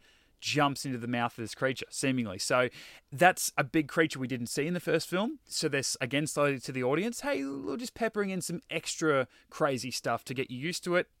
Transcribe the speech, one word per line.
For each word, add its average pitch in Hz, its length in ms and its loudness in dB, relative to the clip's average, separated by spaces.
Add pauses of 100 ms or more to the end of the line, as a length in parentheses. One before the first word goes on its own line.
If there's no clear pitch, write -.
(420)
jumps 139 440 0
into 131 120 -4
the 117 100 -6
mouth 120 300 0
of 120 60 -8
this 104 120 -8
creature, 131 340 -2
seemingly. 123 500 0
So 127 280 4 (440)
that's 175 460 4
a 151 60 2
big 147 240 2
creature 160 320 2
we 127 80 -2
didn't 120 200 -4
see 147 200 -2
in 175 60 -2
the 175 80 -2
first 160 260 0
film. 226 380 -2
So - 240 -2
this, 135 320 0
again, 139 260 0
slowly 143 320 2
to - 140 -10
the 131 100 -2
audience, 165 380 0
"Hey, 277 240 -2
we're 277 320 -6
just 233 160 -8
peppering 214 380 -2
in 185 100 -2
some 175 180 -6 (100)
extra 151 600 2 (200)
crazy 131 420 0
stuff 117 340 -2
to 135 80 -8
get 127 180 -4
you 123 80 -8
used 165 240 -6
to 175 140 2
it." 180 100 0 (120)